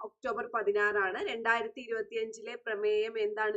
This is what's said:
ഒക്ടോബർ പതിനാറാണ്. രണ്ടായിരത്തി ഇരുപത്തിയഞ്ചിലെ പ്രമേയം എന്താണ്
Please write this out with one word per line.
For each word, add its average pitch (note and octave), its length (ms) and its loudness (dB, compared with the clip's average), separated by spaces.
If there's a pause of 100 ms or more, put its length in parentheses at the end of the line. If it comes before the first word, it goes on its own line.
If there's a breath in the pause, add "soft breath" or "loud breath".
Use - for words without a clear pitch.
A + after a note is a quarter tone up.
ഒക്ടോബർ A#3 380 -4 (100)
പതിനാറാണ്. G#3 640 2 (120)
രണ്ടായിരത്തി A3+ 560 0
ഇരുപത്തിയഞ്ചിലെ A3 680 -4 (120)
പ്രമേയം G#3+ 480 2 (100)
എന്താണ് G#3+ 320 0